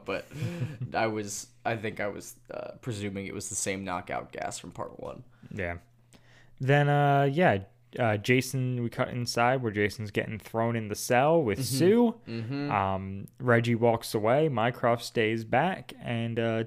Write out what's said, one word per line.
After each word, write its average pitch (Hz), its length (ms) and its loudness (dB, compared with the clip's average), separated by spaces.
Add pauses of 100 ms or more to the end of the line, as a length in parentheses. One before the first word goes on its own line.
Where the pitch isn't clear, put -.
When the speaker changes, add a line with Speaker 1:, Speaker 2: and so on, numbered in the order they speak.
Speaker 1:
but - 240 -6 (340)
Speaker 2:
<laughs> 127 340 -6
Speaker 1:
I 110 120 2
was, 107 400 -6 (180)
I 117 100 0
think 107 240 -6
I 104 80 -2
was, 90 280 -10 (160)
uh, - 200 -10 (100)
presuming 101 460 -6
it - 80 -8
was 101 140 -8
the 98 60 -8
same 98 280 -4
knockout 87 480 -6
gas - 280 -8
from 135 120 -14
part - 280 -10
one. - 240 -12 (300)
Speaker 2:
Yeah. 87 240 -4 (800)
Then, 143 300 4
uh, 143 420 4
yeah, 143 280 4 (400)
uh, 110 180 4
Jason, 127 640 0
we 117 60 -2
cut 127 200 -2
inside 123 520 0
where 117 100 -2
Jason's 104 400 0
getting 110 280 -2
thrown 113 360 -2
in 110 120 -4
the 104 80 -6
cell 143 460 4
with 107 180 0
Speaker 1:
Mm-hmm. 127 180 -2
Speaker 2:
Sue. 220 380 6 (120)
Speaker 1:
Mm-hmm. 117 440 -6
Speaker 2:
Um, 95 560 -2 (120)
Reggie 120 360 4
walks 117 380 2
away. 120 360 4
Mycroft 120 540 0
stays 113 400 0
back 131 500 0 (100)
and, 117 360 -2
uh, 113 280 0